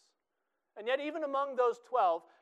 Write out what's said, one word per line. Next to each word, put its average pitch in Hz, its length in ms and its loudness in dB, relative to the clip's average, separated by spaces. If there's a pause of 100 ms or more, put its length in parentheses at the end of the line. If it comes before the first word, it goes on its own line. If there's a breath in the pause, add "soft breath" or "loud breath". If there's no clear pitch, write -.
(800)
And 214 80 -10
yet, 269 140 0
even 302 240 -6
among 277 320 -4
those 240 300 2
twelve, 180 360 2 (200 soft breath)